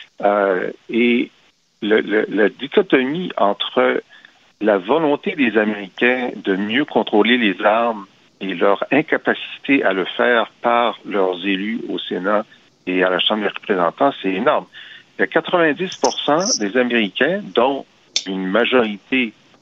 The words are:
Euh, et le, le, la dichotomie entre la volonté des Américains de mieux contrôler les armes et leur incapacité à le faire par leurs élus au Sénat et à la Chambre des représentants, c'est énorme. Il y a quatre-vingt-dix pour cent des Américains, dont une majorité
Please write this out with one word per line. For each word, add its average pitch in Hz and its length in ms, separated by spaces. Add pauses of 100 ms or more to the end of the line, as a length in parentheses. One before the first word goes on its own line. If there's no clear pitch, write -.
(220)
Euh, 101 480 (200)
et 120 400 (520)
le, 110 180
le, 104 280
la 101 200
dichotomie 135 880
entre 123 680 (580)
la 104 180
volonté 147 580
des 120 200
Américains 110 720 (140)
de 98 120
mieux 110 280
contrôler 113 540
les 98 260
armes 110 420 (340)
et 95 140
leur 98 380
incapacité 135 920
à 98 80
le 95 120
faire 120 460 (120)
par 120 420
leurs 92 400
élus 101 440
au 92 100
Sénat 101 460 (420)
et 92 180
à 92 60
la 90 100
Chambre 107 220
des 101 60
représentants, 95 640 (100)
c'est 95 100
énorme. 107 340 (500)
Il - 60
y - 20
a - 20
quatre-vingt-dix 165 720
pour - 240
cent 175 380
des 104 180
Américains, 123 640 (140)
dont 131 300 (420)
une 95 200
majorité 113 840 (300)